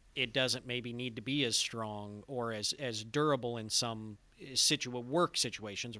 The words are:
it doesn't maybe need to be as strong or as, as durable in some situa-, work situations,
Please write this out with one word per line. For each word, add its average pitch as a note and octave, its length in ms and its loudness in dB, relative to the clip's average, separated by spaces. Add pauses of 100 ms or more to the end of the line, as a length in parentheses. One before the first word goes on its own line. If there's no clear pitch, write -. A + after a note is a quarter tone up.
(160)
it B2 180 0
doesn't B2+ 320 2
maybe B2 260 -4
need A#2+ 260 -4
to A2+ 40 -4
be C3+ 220 2
as A2+ 120 4
strong G#2 720 -2
or A#2 240 -2
as, G#2 280 -2
as A2+ 240 -4
durable B2 540 2
in G#2+ 120 -6
some A2 480 -2 (360)
situa-, B2 520 2
work D#3+ 320 4
situations, G#2+ 640 -2